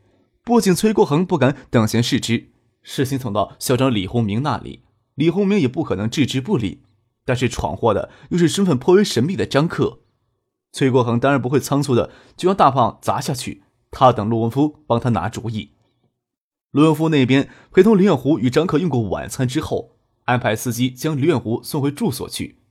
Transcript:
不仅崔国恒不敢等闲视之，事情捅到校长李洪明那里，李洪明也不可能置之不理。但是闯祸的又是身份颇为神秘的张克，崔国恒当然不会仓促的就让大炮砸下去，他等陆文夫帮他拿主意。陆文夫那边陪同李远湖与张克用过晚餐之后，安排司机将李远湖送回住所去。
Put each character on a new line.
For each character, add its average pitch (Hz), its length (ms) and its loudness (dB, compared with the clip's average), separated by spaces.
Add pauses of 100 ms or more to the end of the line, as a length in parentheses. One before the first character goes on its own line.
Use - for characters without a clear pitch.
(440)
不 233 160 4
仅 190 120 2
崔 220 200 2
国 208 120 4
恒 165 220 0
不 180 100 -2
敢 131 200 2 (140)
等 113 160 2
闲 113 140 0
视 120 200 0
之， - 320 -4 (300)
事 - 220 -4
情 131 140 -4
捅 123 140 -8
到 101 260 -4
校 - 180 0
长 131 160 2
李 98 140 -2
洪 117 160 -2
明 107 220 -2
那 120 140 -4
里， - 260 -16 (300)
李 151 140 0
洪 190 180 0
明 202 120 2
也 143 80 2
不 147 160 -2
可 98 140 -2
能 104 120 -2
置 131 160 0
之 131 160 -2
不 180 160 -2
理。 107 260 -4 (440)
但 127 80 0
是 123 140 0
闯 - 260 -6
祸 107 200 2
的 - 160 -4 (180)
又 170 80 -2
是 175 100 4
身 196 200 2
份 147 120 2
颇 180 180 4
为 214 60 6
神 180 220 0
秘 185 100 -4
的 113 120 -2
张 143 200 2
克， - 340 -4 (720)
崔 135 180 0
国 127 120 4
恒 120 160 0
当 139 140 2
然 135 80 2
不 123 80 -4
会 135 100 2
仓 143 240 -2
促 135 120 0
的 107 180 0 (240)
就 170 140 -4
让 196 40 2
大 156 160 4
炮 123 300 -2
砸 101 180 -4
下 135 140 -6
去， - 300 -10 (280)
他 131 220 4
等 110 160 -2
陆 113 140 -2
文 117 80 -2
夫 147 360 -2
帮 117 140 0
他 127 80 -4
拿 104 220 -2
主 - 180 -10
意。 110 240 -10 (1000)
陆 139 100 4
文 156 120 6
夫 156 140 -2
那 147 160 4
边 135 240 2 (240)
陪 185 100 6
同 214 140 6
李 185 80 4
远 196 100 4
湖 135 240 0
与 127 120 0
张 156 160 0
克 156 120 0
用 175 120 -2
过 117 180 -2
晚 76 180 -6
餐 131 220 -4
之 127 100 -4
后， - 380 -8 (280)
安 123 140 0
排 117 160 -2
司 123 160 -6
机 120 200 -2
将 156 260 -4
李 127 60 -2
远 151 180 2
湖 113 220 -4
送 - 180 -6
回 139 100 -2
住 196 200 -2
所 95 180 -8
去。 - 320 -12 (100)